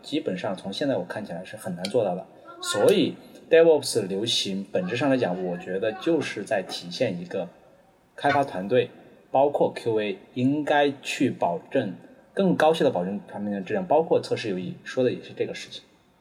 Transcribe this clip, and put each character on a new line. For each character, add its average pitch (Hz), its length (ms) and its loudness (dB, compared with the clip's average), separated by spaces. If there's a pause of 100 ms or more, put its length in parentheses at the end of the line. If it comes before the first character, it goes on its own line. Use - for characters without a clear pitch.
基 151 180 -4
本 95 180 -4
上 98 180 -6
从 98 160 -10
现 143 160 -4
在 123 80 2
我 90 80 -2
看 107 200 -8
起 92 80 -10
来 90 120 -10
是 107 120 -16
很 90 180 -8
难 87 120 -8
做 110 180 2
到 90 100 0
的。 80 100 -8 (380)
所 117 300 4
以 131 240 2 (360)
DevOps 156 540 6
流 95 180 -4
行， 98 480 -2
本 92 140 0
质 104 100 -4
上 139 140 2
来 131 80 4
讲， 92 260 -2
我 87 140 -4
觉 92 200 -4
得 110 140 0
就 160 300 0
是 107 200 -6
在 98 240 -2
体 - 240 -10
现 92 300 -2
一 87 60 -10
个 87 240 -6 (680)
开 143 140 2
发 143 120 4
团 95 240 -6
队， 117 220 2 (420)
包 139 200 4
括 147 260 2
Q 110 240 0
A 104 180 -2 (140)
应 139 320 0
该 147 260 4 (120)
去 - 280 0
保 87 280 -2 (120)
证， 107 220 0 (400)
更 185 240 2
高 156 160 4
效 165 100 0
地 135 80 4
保 90 140 0
证 101 160 -4 (100)
产 104 140 -8
品 104 80 -4
的 101 80 -4
质 95 140 -6
量， 92 120 -2
包 - 160 4
括 147 200 2
测 - 120 -4
试 113 140 -4
优 92 100 -2
异， 90 240 -8
说 - 220 -2
的 113 80 2
也 90 100 -8
是 - 140 -16
这 113 80 -2
个 - 100 -6
事 - 160 -14
情。 - 120 -16 (380)